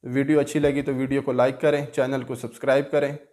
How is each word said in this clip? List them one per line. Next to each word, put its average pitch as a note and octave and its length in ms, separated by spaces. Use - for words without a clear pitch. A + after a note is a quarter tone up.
वीडियो C#3 340
अच्छी D3 200
लगी C#3+ 220
तो C#3 100
वीडियो C3+ 300
को C3+ 120
लाइक C3 240
करें, D3 340
चैनल C3 320
को B2 120
सब्सक्राइब C3+ 560
करें। C#3+ 280